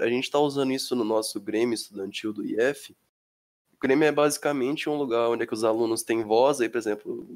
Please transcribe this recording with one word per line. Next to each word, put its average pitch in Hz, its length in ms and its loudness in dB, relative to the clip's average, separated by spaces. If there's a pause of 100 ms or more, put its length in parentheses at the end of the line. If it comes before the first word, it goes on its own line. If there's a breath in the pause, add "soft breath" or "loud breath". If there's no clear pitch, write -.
A 110 80 0
gente 123 220 -2
tá 143 80 2
usando 139 340 2
isso 131 240 -4
no 117 80 0
nosso 110 360 -2
Grêmio 107 340 0
Estudantil 101 580 -8
do 104 120 -8
I 104 160 -4
F. 139 320 -2 (800)
O - 80 -20
Grêmio 135 260 4
é 147 60 4
basicamente 147 800 0
um 151 60 0
lugar 120 340 0
onde 117 140 0
é - 20 -2
que - 80 -6
os 110 100 -2
alunos 113 380 2
têm 113 220 0
voz. 127 360 4
Aí, 113 80 2
por 120 100 -4
exemplo, - 580 -6